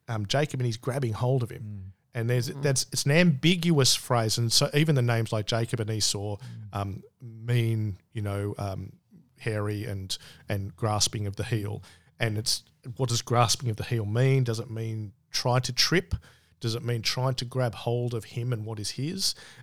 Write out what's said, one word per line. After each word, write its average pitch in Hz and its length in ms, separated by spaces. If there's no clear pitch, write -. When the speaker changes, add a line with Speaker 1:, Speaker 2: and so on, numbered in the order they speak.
Speaker 1:
um, 110 180
Jacob 139 340
and 123 60
he's 113 120
grabbing 123 360
hold 123 300
of 110 80
him. - 100
Speaker 2:
Mm. 98 300
Speaker 1:
And 113 140
there's, 123 220
Speaker 3:
Mm. 139 140
Speaker 1:
that's, 139 280
it's - 140
an 139 60
ambiguous 165 840
phrase. 113 460
And 117 120
so - 220
even 151 220
the 123 80
names 113 280
like 107 140
Jacob 117 340
and 107 120
Esau, 104 460
Speaker 2:
Mm. 110 420
Speaker 1:
um, 98 240
mean, 113 760
you 107 100
know, 101 340
um, 95 360
hairy 104 480
and, 98 320
and 101 260
grasping 107 520
of 98 80
the 104 80
heel. 101 400
And 110 200
it's, - 240
what 127 140
does 117 120
grasping 117 480
of 107 60
the - 80
heel 113 220
mean? 131 400
Does 113 140
it 117 120
mean 110 400
try 127 300
to 127 120
trip? - 440
Does 113 140
it 117 100
mean 117 200
trying 127 320
to 123 100
grab 120 300
hold 120 400
of 110 80
him 120 280
and 107 140
what 107 140
is 101 120
his 123 440